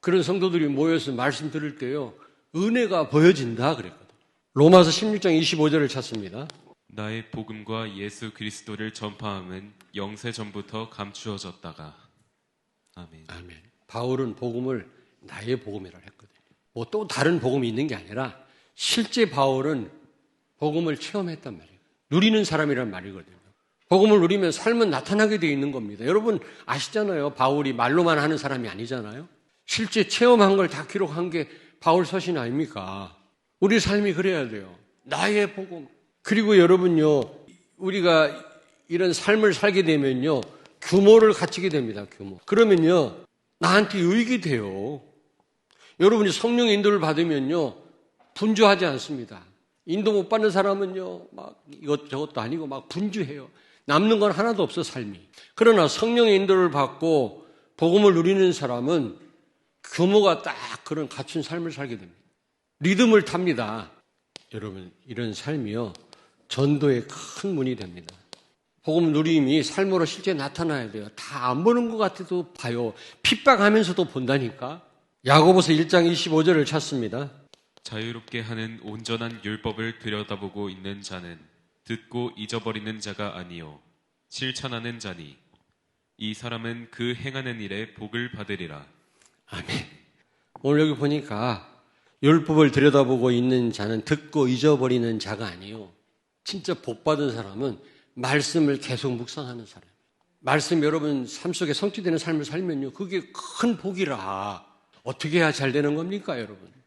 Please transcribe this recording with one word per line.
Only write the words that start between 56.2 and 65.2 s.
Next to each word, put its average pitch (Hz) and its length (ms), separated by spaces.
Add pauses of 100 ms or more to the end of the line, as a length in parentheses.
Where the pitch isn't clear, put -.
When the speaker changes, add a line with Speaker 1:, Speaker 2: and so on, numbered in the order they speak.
Speaker 1:
인도를 185 340
받고 143 760 (300)
복음을 190 360
누리는 185 380
사람은 127 680 (640)
규모가 190 580
딱 - 140 (300)
그런 151 240
갖춘 139 340
삶을 165 280
살게 131 260
됩니다. 90 220 (600)
리듬을 202 460
탑니다. 117 680 (640)
여러분, 98 380 (140)
이런 117 280